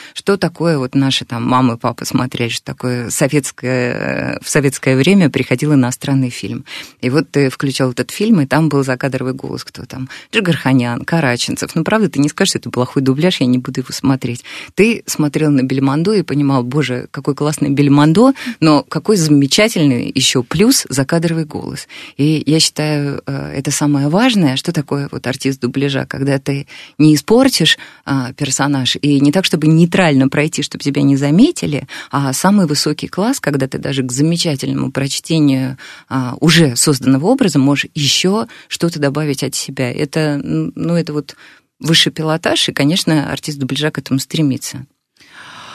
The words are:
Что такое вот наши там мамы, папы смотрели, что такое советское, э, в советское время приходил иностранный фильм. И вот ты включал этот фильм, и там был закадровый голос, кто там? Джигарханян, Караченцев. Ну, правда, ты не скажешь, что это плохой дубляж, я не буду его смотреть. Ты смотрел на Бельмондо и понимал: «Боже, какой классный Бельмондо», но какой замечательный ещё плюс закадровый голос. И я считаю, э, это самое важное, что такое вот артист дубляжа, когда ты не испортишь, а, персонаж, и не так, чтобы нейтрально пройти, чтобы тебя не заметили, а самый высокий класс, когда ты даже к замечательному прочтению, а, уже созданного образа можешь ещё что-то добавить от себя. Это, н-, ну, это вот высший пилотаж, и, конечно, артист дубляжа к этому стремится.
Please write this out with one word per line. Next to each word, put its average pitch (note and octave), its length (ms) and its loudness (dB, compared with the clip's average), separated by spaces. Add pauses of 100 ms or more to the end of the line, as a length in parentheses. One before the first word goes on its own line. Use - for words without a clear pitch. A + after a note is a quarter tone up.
(120)
Что - 240 -2
такое E3+ 400 0
вот B2+ 180 -4
наши C3+ 300 0
там A#2 240 -6
мамы, B2 300 2
папы - 260 -4
смотрели, B2+ 460 -2
что - 160 -8
такое B2 420 -6
советское, B2+ 840 -2
э, B2+ 480 -4
в - 80 -10
советское C3+ 440 0
время E3+ 360 4
приходил C3 420 0
иностранный C3 560 2
фильм. A#2 380 -10 (340)
И A#2+ 80 -2
вот D3 220 0
ты C#3 180 2
включал C3 440 -2
этот B2 180 -4
фильм, G#3 320 2
и C3 40 -2
там D#3 220 2
был C#3 160 2
закадровый C3 480 -4
голос, - 320 -10
кто - 220 -16
там? C3 240 -12 (240)
Джигарханян, C3 680 0
Караченцев. C3 720 -2
Ну, E3 80 0
правда, G#3 280 0
ты C#3 100 0
не D3 80 2
скажешь, - 220 -2
что - 80 -4
это - 100 -12
плохой B2 340 -2
дубляж, C#3+ 380 0
я C3+ 60 0
не B2 100 2
буду B2+ 240 -4
его B2+ 120 -8
смотреть. B2+ 520 -2 (300)
Ты A3 320 2
смотрел D3+ 440 0
на C#3 120 4
Бельмондо C3+ 500 0
и G#3 100 2
понимал: C#3 400 0
«Боже, B2 480 -4
какой C#3+ 240 -4
классный D3 360 -2
Бельмондо», D3 640 6 (260)
но D#3 220 4
какой G3+ 340 0
замечательный D3 1000 2
ещё C3 280 0
плюс G#3 480 2
закадровый E3 560 0
голос. - 380 -10 (320)
И D3+ 300 2
я D#3 120 4
считаю, D3+ 680 -2
э, C#3 300 -6
это C#3 140 -4
самое C#3+ 380 2
важное, F#3 480 2
что - 160 -4
такое C#3+ 400 -4
вот - 160 -8
артист C3+ 320 -4
дубляжа, C3+ 440 -2
когда C#3 360 -2
ты C#3 260 -6 (320)
не D3+ 160 6
испортишь, A3+ 640 2 (260)
а, C3 280 -4
персонаж, C3+ 680 -2
и C#3+ 200 2
не C#3+ 100 4
так, F3+ 140 2
чтобы D#3 240 0
нейтрально D#3+ 600 4
пройти, D3+ 340 -2
чтобы - 200 -10
тебя C#3+ 200 -2
не C#3 140 4
заметили, D#3 720 2 (240)
а C#3 220 -2
самый G3 340 4
высокий D3+ 400 -2
класс, A#3+ 320 -2
когда C#3 300 -2
ты - 100 -8
даже C#3 240 -4
к B2+ 80 -6
замечательному C#3 800 -2
прочтению, C3+ 840 0 (320)
а, B2 320 -4
уже D#3 340 2
созданного C3+ 520 2
образа G#3 340 2
можешь C#3 340 2
ещё F#3 540 0 (180)
что-то E3+ 320 -4
добавить C#3+ 460 -2
от B2+ 100 -4
себя. C3 380 -6
Это, D3+ 500 -2
н-, D#3 320 -4
ну, E3 220 -2
это D3+ 160 -2
вот D3 240 -8 (420)
высший D#3+ 320 2
пилотаж, D#3+ 580 -2
и, - 40 -4
конечно, D#3 580 0
артист D3 280 -8
дубляжа C#3 340 -4
к - 60 -10
этому C3+ 200 -2
стремится. C3+ 680 -4 (880)